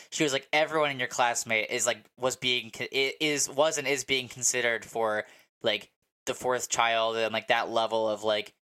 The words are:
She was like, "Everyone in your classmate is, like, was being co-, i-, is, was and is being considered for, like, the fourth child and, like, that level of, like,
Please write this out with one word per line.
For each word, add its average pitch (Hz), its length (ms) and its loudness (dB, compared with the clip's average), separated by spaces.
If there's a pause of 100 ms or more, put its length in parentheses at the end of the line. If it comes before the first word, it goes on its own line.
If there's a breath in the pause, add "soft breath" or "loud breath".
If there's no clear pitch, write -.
(100)
She - 120 -2
was 147 120 4
like, 135 180 -4
"Everyone 151 380 2
in 131 80 -6
your 123 100 -2
classmate 117 640 0
is, 117 160 -2
like, 110 180 0 (140)
was 123 180 -2
being 123 340 -2
co-, 123 220 -10
i-, 135 280 0
is, 147 280 2
was 151 300 2
and 135 100 -2
is 135 160 0
being 131 240 -2
considered 120 560 0
for, 107 400 -2 (380 loud breath)
like, 104 280 -2 (360)
the 131 80 -4
fourth 127 340 -2
child 113 480 2
and, 110 160 0
like, 110 160 -2
that 117 220 2
level 113 380 2
of, 104 140 -2
like, 107 320 0 (140)